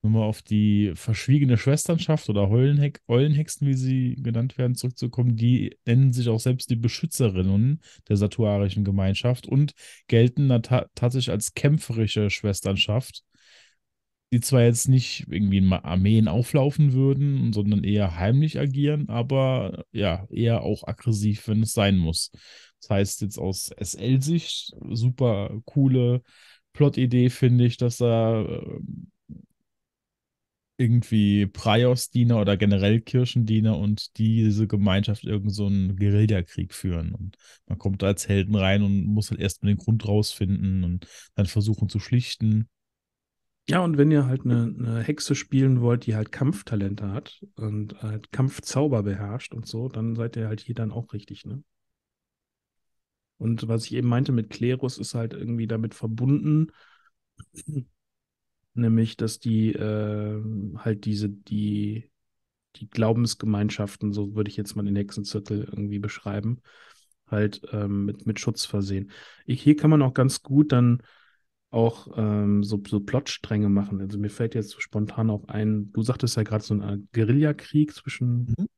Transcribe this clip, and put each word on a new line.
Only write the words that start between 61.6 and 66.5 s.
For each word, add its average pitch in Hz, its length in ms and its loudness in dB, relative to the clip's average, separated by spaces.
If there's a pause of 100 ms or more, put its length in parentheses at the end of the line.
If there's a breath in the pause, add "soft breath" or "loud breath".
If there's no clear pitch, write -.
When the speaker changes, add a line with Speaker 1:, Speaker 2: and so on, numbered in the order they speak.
Speaker 2:
die 104 120 -18
Glaubensgemeinschaften, 107 1200 -2
so 104 220 -6
würde 104 140 -2
ich - 80 -10
jetzt 101 180 -10
mal 104 80 -4
den 101 120 -2
Hexenzirkel 104 760 -6
irgendwie 101 300 -6
beschreiben, 107 640 -6 (640 soft breath)